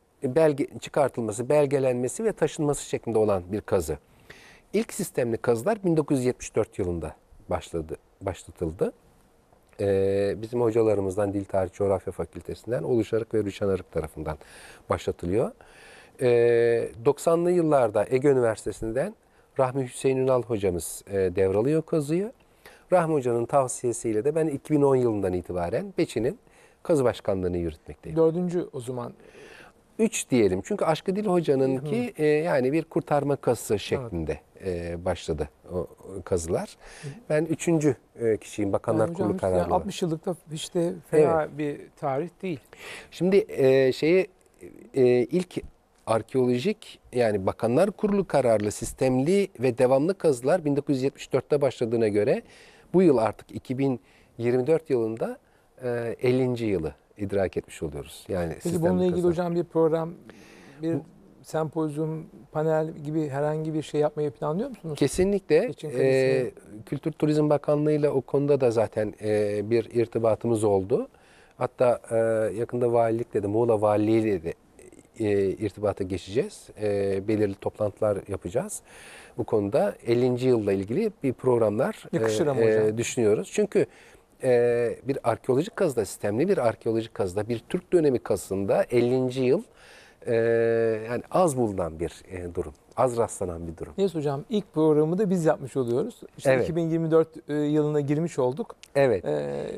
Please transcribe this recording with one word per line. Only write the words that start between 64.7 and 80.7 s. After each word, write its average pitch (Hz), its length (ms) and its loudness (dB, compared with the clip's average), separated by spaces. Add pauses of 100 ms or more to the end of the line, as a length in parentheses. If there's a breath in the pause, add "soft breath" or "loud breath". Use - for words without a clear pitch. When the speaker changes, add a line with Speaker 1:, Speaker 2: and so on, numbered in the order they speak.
Speaker 1:
Kesinlikle. 185 720 2
Speaker 2:
Beçin 156 200 -10
Speaker 1:
E, 135 40 -10
Speaker 2:
Kalesi'ne. 131 580 2 (360)
Speaker 1:
Kültür 151 260 -6
Turizm 151 380 2
Bakanlığı'yla 151 600 2
o 135 100 2
konuda 143 400 2
da 123 100 4
zaten, 107 520 0
e, 104 480 0
bir 113 140 2
irtibatımız 113 800 0
oldu. 104 440 2 (480 soft breath)
Hatta, 127 440 0 (100)
e, 113 60 0 (420)
yakında 120 340 -2
valilikle 113 500 0
de, 101 40 -2
Muğla 110 340 2
Valiliğiyle 107 600 2
de, 82 120 -6 (640)
e, 101 300 2
irtibata 101 560 -4
geçeceğiz. 98 640 -6 (140)
E, 98 460 -2
belirli 104 260 2
toplantılar 104 640 -2 (100)
yapacağız. 101 540 -6 (560 loud breath)
Bu 113 60 -2
konuda 123 500 0 (120)
ellinci 123 420 2
yılla 107 240 2